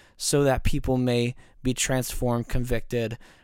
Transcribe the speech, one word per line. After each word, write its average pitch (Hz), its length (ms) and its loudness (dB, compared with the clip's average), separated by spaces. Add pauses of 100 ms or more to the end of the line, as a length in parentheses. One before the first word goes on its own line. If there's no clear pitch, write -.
(180)
so - 260 2
that 131 200 2
people 131 340 2
may 120 380 0 (260)
be 127 120 0
transformed, 120 760 -2
convicted, 117 720 -2 (260)